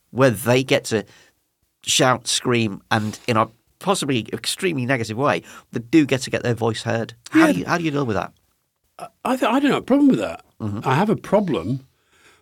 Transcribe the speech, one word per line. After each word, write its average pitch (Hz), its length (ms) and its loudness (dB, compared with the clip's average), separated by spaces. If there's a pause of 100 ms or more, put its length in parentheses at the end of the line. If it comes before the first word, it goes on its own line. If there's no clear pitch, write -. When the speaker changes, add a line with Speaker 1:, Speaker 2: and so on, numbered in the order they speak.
(100)
Speaker 1:
where 131 200 4
they 120 340 2
get 135 200 0
to 107 200 -2 (800)
shout, - 460 2
scream, 113 600 0
and 107 360 -2
in 117 100 2
a 110 120 2 (300)
possibly 139 540 -2
extremely 135 520 -4
negative 113 320 -2
way, 117 260 0 (300)
they 123 80 -6
do 151 240 4
get 131 180 0
to - 80 -10
get - 120 -2
their 120 120 0
voice 113 280 -2
heard. 113 320 -4 (160)
How 320 160 4
Speaker 2:
Yeah. 294 60 4
Speaker 1:
do 180 80 -2
you, 180 60 -8
how 165 120 -2
do 170 60 -6
you 160 60 -2
deal 143 140 -2
with 110 120 -2
that? 90 160 -6 (640)
Speaker 2:
I, - 80 -14 (180)
I 262 120 -2
th-, 254 160 0
I 269 80 2
don't 277 100 2
have - 120 0
a - 100 -12
problem 285 160 6
with 202 100 4
that. - 260 -6 (160)
Speaker 1:
Mm-hmm. 104 240 -6
Speaker 2:
I 135 120 0
have 202 120 2
a 202 80 2
problem 131 720 -2 (540)